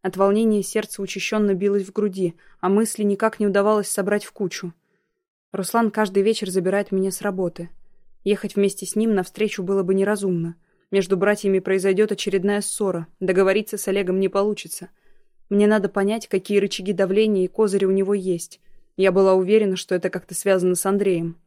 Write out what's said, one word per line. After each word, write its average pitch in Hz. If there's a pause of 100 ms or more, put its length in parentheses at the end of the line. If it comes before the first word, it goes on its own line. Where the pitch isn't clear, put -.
От 185
волнения 208
сердце -
учащённо 202
билось 196
в 190
груди, 190 (260)
а -
мысли 214
никак 202
не 208
удавалось 202
собрать 202
в -
кучу. 180 (800)
Руслан 208
каждый 202
вечер 214
забирает 190
меня 190
с -
работы. 185 (540)
Ехать 196
вместе 196
с -
ним 220
навстречу 202
было 196
бы 185
неразумно. 190 (360)
Между 190
братьями 196
произойдёт 196
очередная 202
ссора, 180 (120)
договориться 190
с -
Олегом 190
не 190
получится. 202 (600)
Мне 202
надо 208
понять, 208
какие 202
рычаги 196
давления 196
и -
козыри 196
у 190
него 196
есть. 180 (340)
Я 190
была 190
уверена, 190
что 180
это 180
как-то 180
связано 185
с -
Андреем. 185